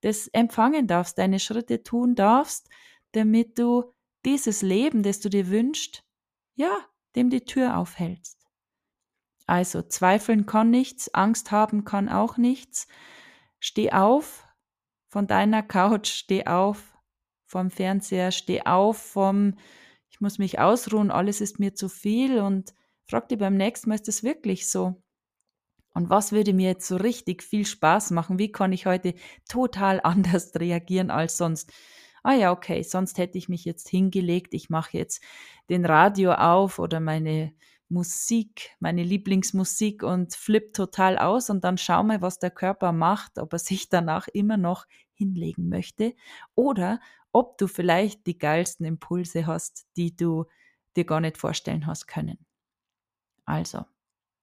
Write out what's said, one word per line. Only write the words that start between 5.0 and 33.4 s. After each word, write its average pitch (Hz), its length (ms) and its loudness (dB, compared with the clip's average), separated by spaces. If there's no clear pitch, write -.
das 202 160 -2
du 208 100 -4
dir 190 200 0
wünschst, 233 540 -2
ja, 349 240 -2
dem 247 140 2
die 254 160 0
Tür 254 320 0
aufhältst. 175 680 -8
Also 180 340 0
zweifeln 208 640 2
kann 220 240 2
nichts, - 440 0
Angst 214 380 0
haben 208 340 2
kann 202 240 -2
auch 208 280 -2
nichts. 247 500 -2
Steh - 320 -2
auf 226 560 2
von 202 180 -2
deiner 214 360 4
Couch, 208 440 2
steh - 380 -2
auf 190 520 -2
vom 185 260 -4
Fernseher, 185 600 -2
steh - 320 -4
auf 202 340 4
vom, 196 600 0
„Ich - 120 -16
muss 202 180 -2
mich 196 200 -2
ausruhen, 208 520 2
alles 202 300 0
ist 202 180 -6
mir 196 160 -2
zu 190 140 -6
viel“, 240 500 0
und 196 340 -2
frag - 240 -4
dich 220 100 -2
beim 196 180 2
nächsten 220 320 -2
Mal, 214 60 0
ist 208 120 -8
das 214 160 -6
wirklich 226 460 -4
so? 185 340 -4
Und 170 160 -2
was 202 220 2
würde 208 220 2
mir 185 160 4
jetzt 185 180 -4
so 185 100 -2
richtig 190 460 -4
viel 208 220 -4
Spaß 175 460 2
machen? 175 280 -2
Wie 208 120 -2
kann 190 220 0
ich 185 120 -4
heute 185 280 0
total 196 540 0
<laughs> - 20 0
anders 180 520 2
reagieren 175 560 -2
als 160 260 -2
sonst? 165 340 -4
„Ah 262 100 2
ja, 196 180 4
okay, 175 320 -4
sonst 185 340 -4
hätte 180 200 -4
ich 180 120 -8